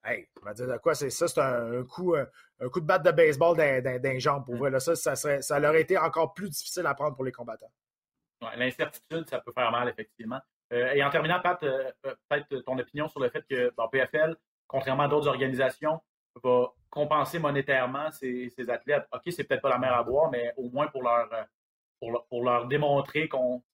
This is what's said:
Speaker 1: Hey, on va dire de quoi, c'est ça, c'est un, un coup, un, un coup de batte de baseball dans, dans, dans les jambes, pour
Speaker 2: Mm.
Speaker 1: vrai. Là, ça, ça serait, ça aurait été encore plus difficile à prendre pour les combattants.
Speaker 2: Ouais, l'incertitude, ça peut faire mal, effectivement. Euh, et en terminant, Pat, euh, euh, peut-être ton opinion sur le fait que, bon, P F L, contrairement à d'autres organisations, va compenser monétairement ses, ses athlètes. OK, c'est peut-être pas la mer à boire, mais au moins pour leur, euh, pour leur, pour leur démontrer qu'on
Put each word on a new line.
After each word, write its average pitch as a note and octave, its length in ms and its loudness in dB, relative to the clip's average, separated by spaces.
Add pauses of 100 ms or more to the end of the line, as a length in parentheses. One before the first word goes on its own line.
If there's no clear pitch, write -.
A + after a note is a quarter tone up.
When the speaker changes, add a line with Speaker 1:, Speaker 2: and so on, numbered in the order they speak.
Speaker 1:
Hey, A2 240 -6 (140)
on - 40 -16
va G2+ 100 -10
dire B2 100 -8
de B2+ 120 -4
quoi, D#3 180 2
c'est C3+ 160 -4
ça, E3+ 160 0
c'est - 120 -2
un, A#2+ 400 0
un B2+ 40 -6
coup, E3+ 320 -2
un, C#3 100 0 (340)
un B2+ 100 -6
coup F3 120 -4
de D#3 60 -8
batte F3+ 180 4
de F3 60 8
baseball E3 440 6
dans, C#3 280 2
dans, B2+ 180 -2
dans C3+ 80 0
les B2+ 100 -2
jambes, C#3+ 240 0
pour A#2+ 120 -6
Speaker 2:
Mm. - 20 -4
Speaker 1:
vrai. C3+ 140 2
Là, C3 80 2
ça, E3 160 2
ça D3 200 -2
serait, C#3+ 280 -2
ça C#3+ 160 0
aurait D3+ 220 6
été E3 140 2
encore D#3+ 380 2
plus F#3+ 160 -8
difficile - 380 -6
à C#3 80 0
prendre C#3+ 200 -4
pour C3 80 -6
les B2+ 80 -4
combattants. A#2 400 -14 (720)
Speaker 2:
Ouais, A2+ 160 -10
l'incertitude, D3+ 720 -6
ça - 120 -6
peut A#2+ 100 -14
faire A#2+ 200 0
mal, A#2+ 180 0
effectivement. A2+ 500 -10 (340)
Euh, B2 200 2
et C#3 100 4
en C#3 80 0
terminant, D#3+ 280 2
Pat, F3+ 220 0
euh, C3+ 300 -2 (160)
euh, C3 80 -8 (120)
peut-être C#3+ 380 -4
ton C3 140 -4
opinion C#3+ 300 -4
sur - 100 -14
le B2 100 2
fait D3 180 -8
que, B2 280 0
bon, A2+ 140 -2
P C3 140 2
F - 120 -4
L, D#3+ 200 2 (300)
contrairement C3+ 380 0
à C#3+ 40 2
d'autres D3 200 2
organisations, C3 760 0 (420)
va B2 300 4 (160)
compenser D3 480 0
monétairement C#3 720 0
ses, B2 460 -6
ses B2 160 -6
athlètes. C#3 420 0
OK, B2 160 -8
c'est E3+ 140 -6
peut-être - 180 -2
pas C#3+ 80 2
la B2 80 2
mer B2+ 160 0
à A#2+ 80 4
boire, C#3+ 300 2
mais A#2+ 260 -2
au B2 140 -8
moins C#3+ 160 -2
pour C3+ 160 -8
leur, A#2 280 2
euh, A2+ 120 -6 (560)
pour A#2 120 -8
leur, A#2 140 -4
pour A#2+ 180 -4
leur A#2+ 240 2
démontrer C#3+ 600 0
qu'on B2+ 340 -2 (120)